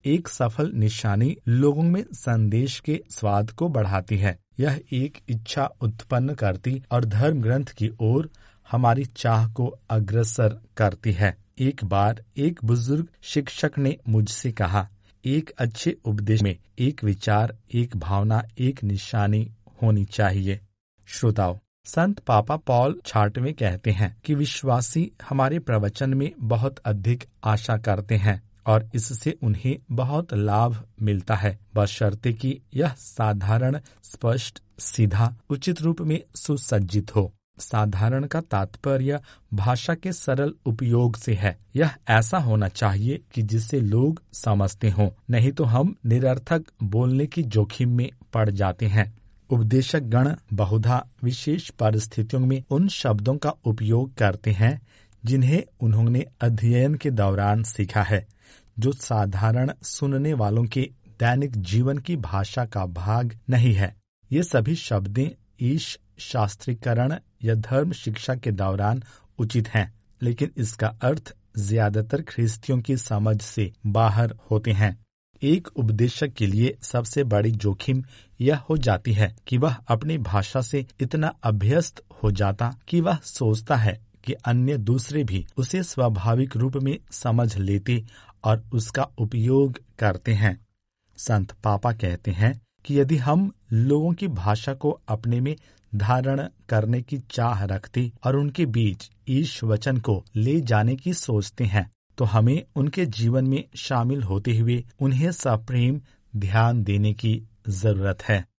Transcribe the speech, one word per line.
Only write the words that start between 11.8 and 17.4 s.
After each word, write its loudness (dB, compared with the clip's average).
बार 0
एक 0
बुजुर्ग 2
शिक्षक -2
ने 0
मुझसे 0
कहा, -2
"एक 0
अच्छे -4
उपदेश 0
में 0
एक -2
विचार, 0